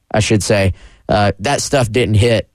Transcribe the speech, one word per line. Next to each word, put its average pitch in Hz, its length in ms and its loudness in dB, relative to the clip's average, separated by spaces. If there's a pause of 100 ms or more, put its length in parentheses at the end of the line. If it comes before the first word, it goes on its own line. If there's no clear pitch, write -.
(100)
I 110 100 0
should 107 220 0
say, 98 320 0 (340)
uh, 101 320 0
that 101 200 -2
stuff 123 320 -2
didn't 110 220 0
hit 107 400 2